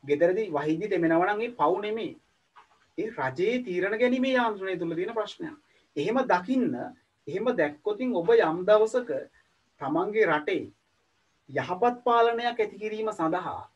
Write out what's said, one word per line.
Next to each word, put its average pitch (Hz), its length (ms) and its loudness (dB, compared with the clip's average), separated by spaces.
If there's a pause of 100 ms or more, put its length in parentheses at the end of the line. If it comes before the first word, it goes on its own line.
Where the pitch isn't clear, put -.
ගෙදරදී 175 480 2
වහිද්දි 156 360 -2
තෙමෙනවා 175 460 2
නම් 208 80 -2
ඒ 240 100 -4
පව් 160 300 2
නෙමෙයි. 208 320 -6 (840)
ඒ 214 120 -4
රජයේ 185 540 -2
තීරණ 196 360 -2
ගැනීමේ 254 340 2
යාන්ත්‍රණය 202 440 0
තුල 165 180 -4
තියෙන 202 180 -4
ප්‍රශ්නයක්. 185 420 -6 (400)
එහෙම 190 280 0
දකින්න, 190 520 0 (520)
එහෙම 196 280 -4
දැක්කොතින් 208 600 -2
ඔබ 170 140 0
යම් 180 360 6
දවසක 220 440 4 (720)
තමන්ගේ 190 440 0
රටේ 151 380 0 (840)
යහපත් 185 540 0
පාලනයක් 233 560 2
ඇති 208 180 -2
කිරීම 214 340 -4
සඳහා 165 500 -4 (140)